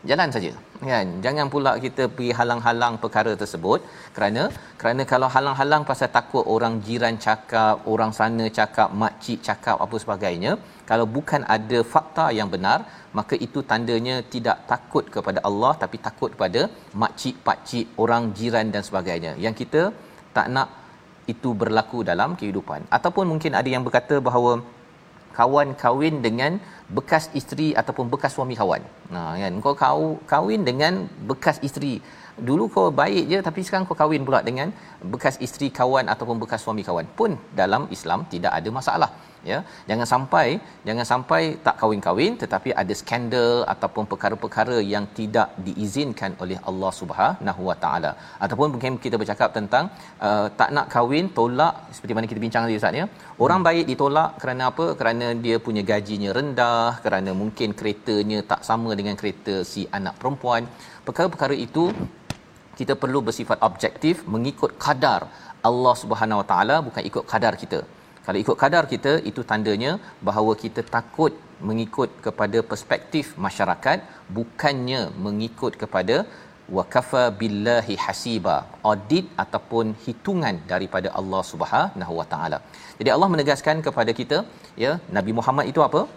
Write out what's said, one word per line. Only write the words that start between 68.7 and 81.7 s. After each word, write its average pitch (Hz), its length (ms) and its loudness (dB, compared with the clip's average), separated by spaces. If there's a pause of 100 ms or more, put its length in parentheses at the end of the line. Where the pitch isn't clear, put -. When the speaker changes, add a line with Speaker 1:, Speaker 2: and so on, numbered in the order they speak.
Speaker 1:
kita, 139 180 0 (180)
itu 120 120 -8 (100)
tandanya 107 400 0 (360)
bahawa 107 240 4 (120)
kita 117 180 -6 (140)
takut 151 360 0 (380)
mengikut 113 400 -2 (160)
kepada 107 320 0 (120)
perspektif - 560 -4 (200)
masyarakat, 101 520 0 (400)
bukannya 127 640 -2 (240)
mengikut 110 480 -4 (100)
kepada 110 340 2 (600)
wa 92 60 2 (120)
kafa 127 280 4 (180)
billahi 113 520 0 (120)
hasiba, 98 500 -2 (360)
audit 113 340 0 (180)
ataupun 113 420 -2 (200)
hitungan 135 500 -2 (180)
daripada 92 360 -2 (100)
Allah 95 220 -2 (100)
Subhanahu 92 680 -2